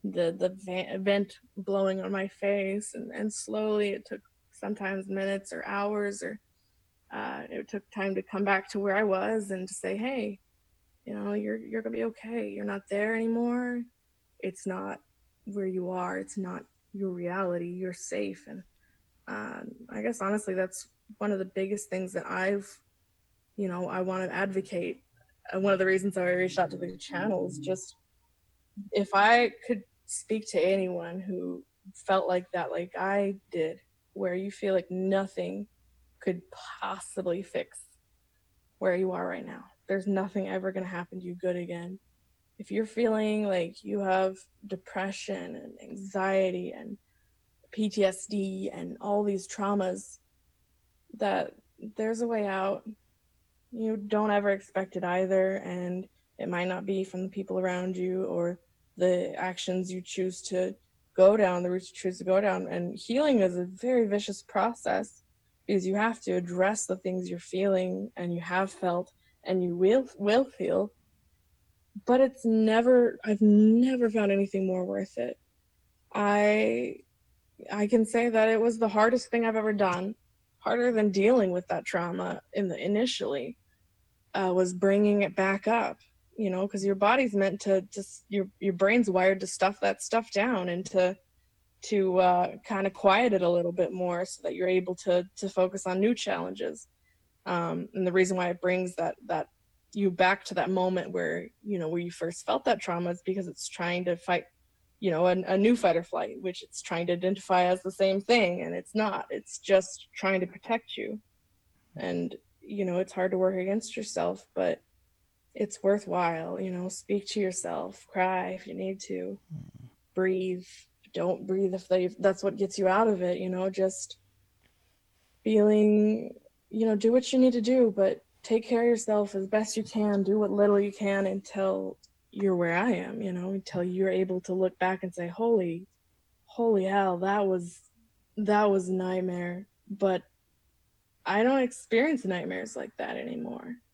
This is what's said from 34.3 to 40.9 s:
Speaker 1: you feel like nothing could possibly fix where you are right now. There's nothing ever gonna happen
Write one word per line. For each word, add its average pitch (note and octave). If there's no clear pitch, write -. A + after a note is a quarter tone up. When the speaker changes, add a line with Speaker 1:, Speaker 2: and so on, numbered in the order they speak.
Speaker 1:
you F#3+
feel G3
like F3+
nothing F#3+
could F3+
possibly F#3+
fix -
where F3+
you F#3
are F3+
right E3
now. -
There's F#3+
nothing F#3+
ever F#3+
gonna F#3
happen F#3